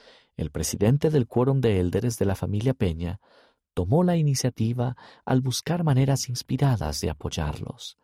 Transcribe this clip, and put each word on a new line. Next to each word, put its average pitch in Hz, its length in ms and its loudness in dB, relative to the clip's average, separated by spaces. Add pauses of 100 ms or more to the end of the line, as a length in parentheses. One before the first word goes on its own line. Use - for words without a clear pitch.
(380)
el 80 120 -4
presidente 110 600 2
del 147 180 2
Quórum 135 320 2
de 110 220 2
Élderes 101 360 0
de 101 80 0
la 98 100 0
familia 104 380 -2
Peña 85 460 -2 (540)
tomó 104 300 2
la 180 120 2
iniciativa 123 800 0 (300)
al 131 160 2
buscar 151 420 -2
maneras 135 460 2
inspiradas 120 720 -2
de 87 80 0
apoyarlos. - 960 -6